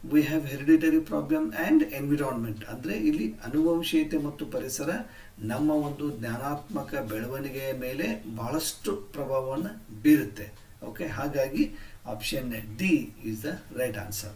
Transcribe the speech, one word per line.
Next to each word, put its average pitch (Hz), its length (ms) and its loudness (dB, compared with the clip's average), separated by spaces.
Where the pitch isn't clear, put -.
we 147 160 6
have 151 200 2
hereditary 156 640 6
problem 311 480 0
and 302 140 8
environment. 123 640 0
ಅಂದ್ರೆ - 300 -6
ಇಲ್ಲಿ 107 400 2
ಅನುವಂಶೀಯತೆ 160 720 2
ಮತ್ತು 147 280 -2
ಪರಿಸರ 131 440 -4
ನಮ್ಮ 123 320 2
ಒಂದು 143 480 0
ಜ್ಞಾನಾತ್ಮಕ 139 760 -4
ಬೆಳವಣಿಗೆಯ 135 760 -4
ಮೇಲೆ 127 640 -4
ಬಹಳಷ್ಟು 135 600 -2
ಪ್ರಭಾವವನ್ನು 135 1040 -4
ಬೀರುತ್ತೆ. 135 500 6
ಓಕೆ, 113 220 -6
ಹಾಗಾಗಿ 143 680 0
ಆಪ್ಷನ್ 110 720 -6
ಡಿ 160 360 2
is 107 100 -4
the 139 160 -6
right 120 200 0
answer. 101 420 -8